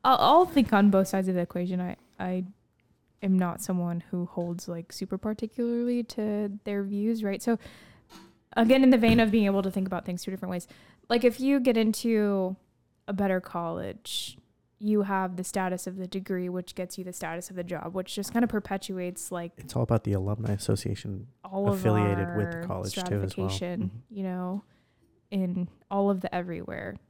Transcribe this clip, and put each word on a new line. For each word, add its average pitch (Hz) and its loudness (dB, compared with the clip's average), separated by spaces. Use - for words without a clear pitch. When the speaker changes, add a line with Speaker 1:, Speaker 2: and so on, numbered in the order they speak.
Speaker 1:
I'll, 262 6
I'll 339 8
think 277 4
on 202 8
both 190 6
sides 190 0
of 185 0
the 175 2
equation. 180 -4
I, 180 -6
I 185 -4
am 190 4
not 175 -2
someone 175 -2
who 175 -2
holds, 175 -6
like, 170 -10
super 190 -6
particularly 233 -2
to 208 -4
their 202 -2
views, 208 -2
right? 196 -2
So, 226 0
again, 240 6
in 254 10
the 254 8
vein 226 6
of 220 6
being 214 4
able 196 2
to 190 0
think 190 -2
about 185 -6
things 180 -6
two - -6
different 185 -8
ways, 180 -6
like, 233 4
if 240 4
you 269 4
get 247 4
into 208 2
a 202 -6
better 190 0
college, - -8
you 208 2
have 190 -2
the 185 -6
status 185 -4
of 185 -10
the 185 -6
degree, 185 -4
which 180 -8
gets 180 -8
you 180 -10
the 180 -12
status 170 -8
of 185 -14
the 180 -6
job, 175 -8
which 185 -6
just 202 -6
kinda 233 4
perpetuates, 190 -6
like, 175 -6
Speaker 2:
It's - -14
all 120 2
about 113 2
the 104 0
Alumni 104 -2
Association 104 -4
Speaker 1:
all 190 -2
of 196 2
Speaker 2:
affiliated 180 2
with 170 -2
the 170 -6
Speaker 1:
our 170 -6
Speaker 2:
college 95 -6
too 196 -6
as 180 -6
well. 190 -2
Speaker 1:
stratification, 180 -4
Speaker 2:
Mm-hmm. - -12
Speaker 1:
you 190 -6
know, 185 -6
in 180 -2
all 196 2
of 190 0
the - -6
everywhere. 180 -6